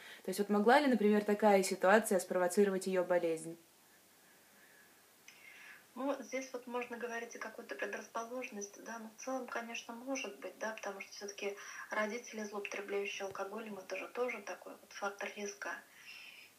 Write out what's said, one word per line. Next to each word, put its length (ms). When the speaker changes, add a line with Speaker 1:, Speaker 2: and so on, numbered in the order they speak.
Speaker 1:
То 60
есть 100
вот 100
могла 300
ли, 80
например, 360
такая 400
ситуация 560
спровоцировать 680
её 160
болезнь? 540
Speaker 2:
Ну, 240
здесь 340
вот 140
можно 300
говорить 380
о 40
какой-то 360
предрасположенности, 1040
да, 180
но 100
в 120
целом, 260
конечно, 460
может 460
быть, 200
да, 140
потому 280
что 100
всё-таки 440
родители, 540
злоупотребляющие 840
алкоголем, 540
это 180
же 100
тоже 340
такой 380
вот 140
фактор 420
риска. 360